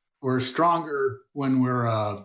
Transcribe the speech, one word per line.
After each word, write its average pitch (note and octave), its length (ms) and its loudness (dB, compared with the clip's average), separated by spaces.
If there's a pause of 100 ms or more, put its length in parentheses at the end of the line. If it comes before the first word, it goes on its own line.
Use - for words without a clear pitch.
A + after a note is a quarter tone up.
(220)
we're B2+ 180 0
stronger D#3 800 0 (140)
when C3 280 2
we're, B2 260 0
uh, G#2 380 -2